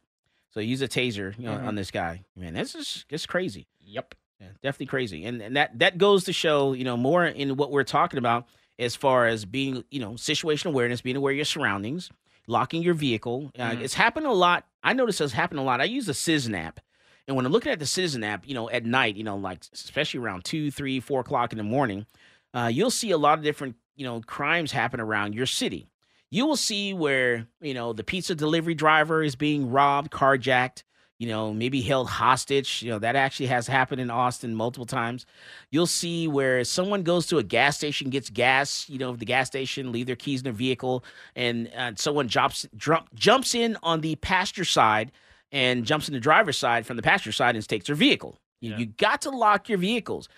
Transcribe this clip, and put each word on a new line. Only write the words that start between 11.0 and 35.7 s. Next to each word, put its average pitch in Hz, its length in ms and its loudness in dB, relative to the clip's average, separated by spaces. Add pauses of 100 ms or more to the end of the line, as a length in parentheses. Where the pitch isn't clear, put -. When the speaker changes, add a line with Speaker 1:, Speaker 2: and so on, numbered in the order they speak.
Speaker 1:
being 127 160 -4
aware 139 160 0
of 139 40 -2
your 151 100 -2
surroundings, 123 640 -2 (360)
locking 120 360 0
your 175 120 2
vehicle. 131 640 -2
Uh, 120 120 -4
Speaker 2:
Mm-hmm. 117 120 -4
Speaker 1:
it's 127 120 -6
happened 233 320 2
a 269 60 2
lot. 175 340 4 (160)
I 175 120 2
notice 240 260 0
it's 143 140 0
happened 165 260 -2
a - 20 -2
lot. 127 180 2
I 139 40 2
use 240 220 -4
the 160 80 -2
Cision 131 440 0
app. 80 220 -10 (480)
And 135 80 -2
when 127 100 0
I'm 135 60 2
looking 240 180 2
at 226 80 -2
the 151 60 -8
Cision 139 400 -2
app, 104 240 -6
you 139 60 -8
know, 117 160 -6
at 120 160 -2
night, 120 300 2
you 107 80 -8
know, 104 120 -6
like, 95 260 -8 (100)
especially - 480 -6
around 98 240 -8
two, 151 260 -4
three, 131 300 -6
four 131 200 -4
o'clock 120 320 -2
in 120 60 -8
the 107 60 -6
morning, 110 420 -2 (480)
uh, 120 180 -2
you'll 185 180 2
see 226 200 -2
a 170 80 4
lot 147 200 4
of 151 60 -8
different, 143 320 -4 (180)
you 139 120 -10
know, 117 160 -6
crimes 151 500 -2
happen 120 280 -2
around 104 340 -2
your 123 120 -2
city. 127 460 -4 (380)
You 233 160 0
will 302 100 2
see 202 380 -2
where, 131 520 2 (140)
you 139 140 -6
know, 117 180 -4
the 110 120 -8
pizza 185 300 -4
delivery 160 400 0
driver 156 480 4
is 143 140 -2
being 147 340 0
robbed, 143 400 4
carjacked, 127 720 2 (340)
you 117 100 -6
know, 110 240 -2
maybe 123 300 0
held 127 260 0
hostage. 127 760 2
You 120 80 -6
know, 110 100 -2
that 113 160 0
actually 135 300 0
has 123 200 0
happened 131 340 0
in 123 100 -4
Austin 120 440 -2
multiple 120 320 -4
times. 120 400 -4 (440)